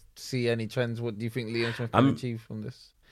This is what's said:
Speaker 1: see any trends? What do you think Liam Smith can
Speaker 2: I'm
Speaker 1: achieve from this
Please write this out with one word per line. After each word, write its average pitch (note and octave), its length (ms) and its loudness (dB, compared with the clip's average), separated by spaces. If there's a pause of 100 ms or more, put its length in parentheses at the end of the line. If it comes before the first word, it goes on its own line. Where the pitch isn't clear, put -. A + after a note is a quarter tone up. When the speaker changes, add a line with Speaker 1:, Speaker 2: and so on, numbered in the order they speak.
(160)
Speaker 1:
see B2 340 -2
any A2+ 180 0
trends? A#2 340 -2
What A#2 160 -4
do A2 80 -4
you A2+ 40 -2
think A2+ 200 -4
Liam A#2 260 0
Smith A#2+ 160 -4
can A#2+ 160 8
Speaker 2:
I'm C3+ 80 4
Speaker 1:
achieve A2+ 260 -6
from A2 200 -10
this - 280 -12 (220)